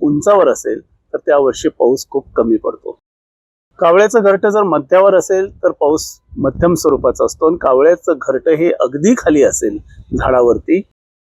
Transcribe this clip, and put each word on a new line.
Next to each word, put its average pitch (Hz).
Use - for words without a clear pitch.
उंचावर 151
असेल 117
तर -
त्या 147
वर्षी 135
पाऊस -
खूप 139
कमी 113
पडतो. -
कावळ्याचं 196
घरटं 196
जर 208
मध्यावर 185
असेल 190
तर 175
पाऊस -
मध्यम 139
स्वरूपाचा 131
असतो 160
आणि 170
कावळ्याचं 160
घरटं 131
हे 160
अगदी 143
खाली 151
असेल 104
झाडावरती 127